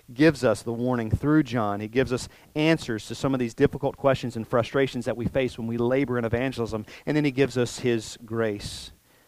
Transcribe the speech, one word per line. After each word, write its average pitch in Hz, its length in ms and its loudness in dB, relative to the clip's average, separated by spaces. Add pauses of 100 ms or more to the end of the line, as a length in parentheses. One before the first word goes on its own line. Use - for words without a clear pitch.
(140)
gives 143 300 4
us 110 180 2
the 117 100 -4
warning 120 380 -2
through 151 320 4
John. 110 380 -2
He 107 80 -4
gives 123 240 0
us - 160 -2 (260)
answers 151 540 2
to 117 80 -10
some 135 180 0
of 127 60 0
these 117 140 -2
difficult 139 420 0
questions 131 400 0
and 110 100 -4
frustrations 127 600 0
that 113 100 -2
we 117 100 -2
face 127 320 -2
when 113 80 -6
we 117 120 -4
labor 123 380 0
in 120 80 0
evangelism, 113 600 -2 (180)
and 143 120 0
then 151 80 4
he 139 80 2
gives 127 260 2
us 120 220 -2
his 117 440 -2
grace. 110 680 -6 (360)